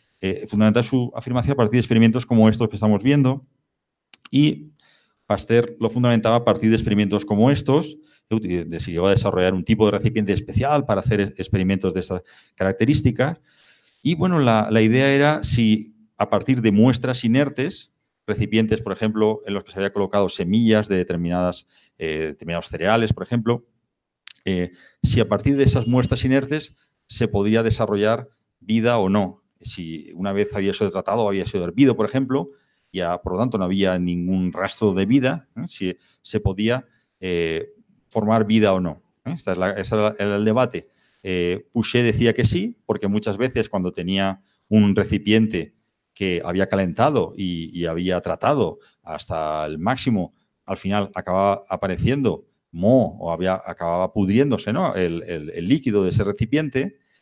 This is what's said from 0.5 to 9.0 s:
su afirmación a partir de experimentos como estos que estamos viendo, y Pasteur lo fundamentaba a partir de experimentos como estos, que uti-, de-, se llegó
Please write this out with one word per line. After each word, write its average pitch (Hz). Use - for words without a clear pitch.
su 127
afirmación 123
a 135
partir 113
de 123
experimentos 113
como 110
estos 110
que -
estamos 104
viendo, 135
y -
Pasteur 117
lo 113
fundamentaba 117
a 120
partir 110
de 113
experimentos 104
como 110
estos, 143
que 110
uti-, 87
de-, 85
se -
llegó 85